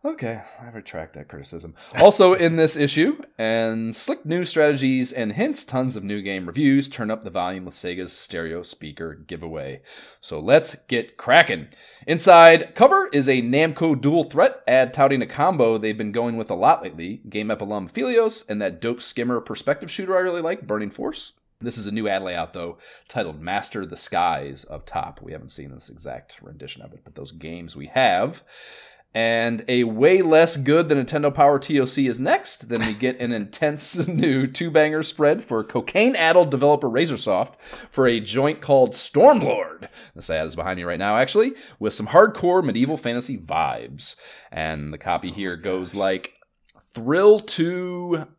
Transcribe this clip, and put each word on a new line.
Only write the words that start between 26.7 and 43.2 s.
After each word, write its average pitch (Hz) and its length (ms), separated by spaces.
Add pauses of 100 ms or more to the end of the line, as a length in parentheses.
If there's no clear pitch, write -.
of - 100
it, - 120
but 73 100
those 69 160
games 82 460
we 71 100
have. 123 560 (720)
And 113 540
a 123 160
way 139 380
less 160 340
good 147 320
than 147 80
Nintendo 143 380
Power 143 240
T 143 200
O 131 60
C 135 220
is 120 120
next. 151 520
Then 117 100
we 113 140
get 127 260
an 120 100
intense 147 800
<laughs> - 0
new 143 380
two-banger 156 560
spread 147 420
for 110 180
cocaine-addled 170 880
developer 143 380
Razorsoft 113 720
for - 460
a 117 140
joint 120 420
called 131 320
Stormlord. 131 960 (240)
This 82 160
ad 80 160
is 78 100
behind 90 220
me 87 60
right 87 140
now, 104 200
actually, 208 340 (260)
with 104 140
some 107 140
hardcore 180 580
medieval 131 320
fantasy 120 400